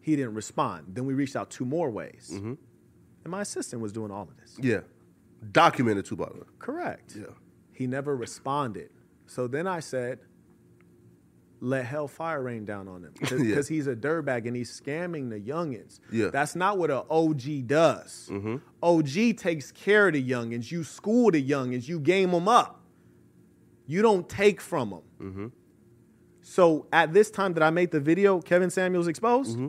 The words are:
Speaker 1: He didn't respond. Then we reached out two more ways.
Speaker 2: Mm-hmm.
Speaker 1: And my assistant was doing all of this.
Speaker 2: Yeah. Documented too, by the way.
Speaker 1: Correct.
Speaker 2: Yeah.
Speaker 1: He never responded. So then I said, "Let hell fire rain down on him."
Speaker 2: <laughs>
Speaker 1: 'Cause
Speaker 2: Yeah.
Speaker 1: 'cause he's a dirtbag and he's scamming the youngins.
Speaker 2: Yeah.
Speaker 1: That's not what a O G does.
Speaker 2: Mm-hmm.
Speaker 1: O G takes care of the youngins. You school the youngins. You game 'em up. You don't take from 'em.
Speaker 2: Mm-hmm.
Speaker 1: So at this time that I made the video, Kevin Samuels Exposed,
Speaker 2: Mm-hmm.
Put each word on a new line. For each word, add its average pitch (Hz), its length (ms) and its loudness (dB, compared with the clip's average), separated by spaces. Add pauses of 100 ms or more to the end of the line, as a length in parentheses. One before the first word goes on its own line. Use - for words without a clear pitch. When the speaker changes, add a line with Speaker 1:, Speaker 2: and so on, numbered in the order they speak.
Speaker 1:
He 156 140 0
didn't 123 200 -4
respond. 107 580 -4
Then 123 140 -6
we 135 80 -2
reached 135 200 -4
out 104 140 -6
two - 160 -8
more 151 240 -4
ways. - 440 -12
Speaker 2:
Mm-hmm. 104 200 -8 (680)
Speaker 1:
And 160 80 -10
my 196 100 -6
assistant 202 400 -8
was 107 100 -6
doing 107 200 -8
all 98 120 -10
of - 140 -20
this. - 240 -20
Speaker 2:
Yeah. 113 200 0 (680)
Documented 120 540 4
too, 107 100 -10
by 85 140 -6
the - 120 -18
way. - 40 -20 (140)
Speaker 1:
Correct. - 580 -10
Speaker 2:
Yeah. 101 80 -14 (480)
Speaker 1:
He 127 140 -6
never 139 280 -4
responded. 120 760 -6 (340)
So 127 220 -6
then 143 180 -4
I 180 140 -4
said, 127 400 -6 (1400)
"Let 127 260 -4
hell 147 220 -6
fire 160 340 -8
rain 117 240 -8
down 98 220 -10
on 92 160 -16
him." 78 120 -20
Speaker 2:
<laughs> - 60 -20
Speaker 1:
'Cause 127 220 -2
Speaker 2:
Yeah. 107 120 2
Speaker 1:
'cause 143 120 0
he's 156 200 -4
a 131 80 -4
dirtbag 139 520 -4
and 120 80 -6
he's 123 240 -10
scamming 151 500 -8
the 107 100 -10
youngins. 135 600 -8 (120)
Speaker 2:
Yeah. 107 180 0
Speaker 1:
That's 143 260 -2
not 190 220 0
what 165 120 0
a 131 200 -2
O 160 240 4
G 139 280 -6
does. 131 720 2
Speaker 2:
Mm-hmm. 107 260 -4 (240)
Speaker 1:
O 165 200 6
G 185 320 2
takes 165 380 -4
care 202 360 4
of 165 60 2
the 139 140 0
youngins. 117 440 -4
You 170 120 -6
school 220 480 2
the 151 120 2
youngins. 127 440 -2
You 170 120 -6
game 180 340 4
'em 175 140 2
up. 226 360 4 (1000)
You 165 160 0
don't 208 260 6
take 202 340 4
from 120 320 -4
'em. 82 80 -14 (260)
Speaker 2:
Mm-hmm. 98 200 -10 (920)
Speaker 1:
So 165 500 4
at 160 220 4
this 214 160 8
time 190 240 -2
that 160 100 4
I 156 60 6
made 175 220 2
the 156 80 0
video, 175 420 4
Kevin 180 280 4
Samuels 180 380 0
Exposed, 233 500 0
Speaker 2:
Mm-hmm. 131 120 -4